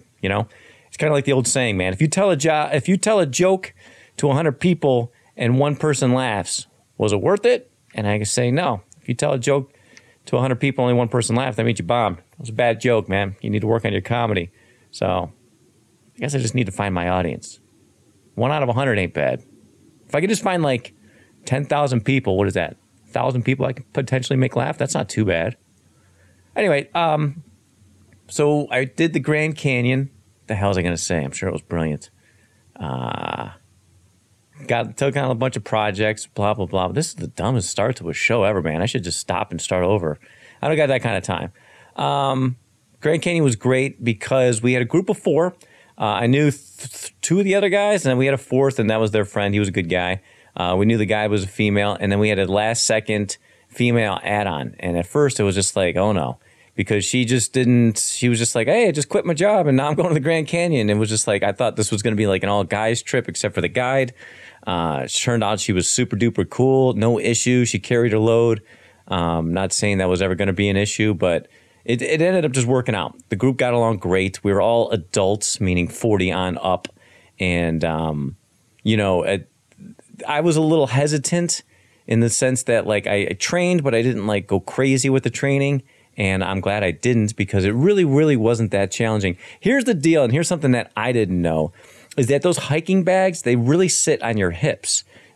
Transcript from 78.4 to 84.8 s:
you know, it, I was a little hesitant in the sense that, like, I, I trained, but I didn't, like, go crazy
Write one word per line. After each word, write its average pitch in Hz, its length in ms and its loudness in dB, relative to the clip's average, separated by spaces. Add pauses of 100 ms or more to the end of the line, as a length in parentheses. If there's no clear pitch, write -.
you 110 140 0
know, 95 260 2
it, 95 260 -4 (800)
I 147 140 -2
was 165 140 2
a 156 60 2
little 156 260 4
hesitant 147 760 -2 (440)
in 113 120 2
the 117 100 4
sense 131 340 0
that, 113 240 0
like, 101 200 0
I, 101 240 0
I - 20 -6
trained, 175 500 0
but 135 100 0
I 113 80 2
didn't, 113 260 -2
like, 104 200 -2
go 98 120 0
crazy 135 500 0